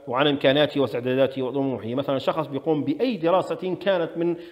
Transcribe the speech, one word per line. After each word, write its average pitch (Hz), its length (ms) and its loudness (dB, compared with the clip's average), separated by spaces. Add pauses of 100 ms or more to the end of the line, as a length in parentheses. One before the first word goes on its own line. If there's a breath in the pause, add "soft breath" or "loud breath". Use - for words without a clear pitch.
وعن 131 180 2
إمكاناته 143 540 2
واستعداداته 127 600 0
وطموحه. 123 520 -2
مثلًا 139 240 0
شخص 160 280 -2
بيقوم 139 380 -2
بأي 190 320 -2
دراسة 170 640 0
كانت 170 360 0
من 170 200 0 (160 loud breath)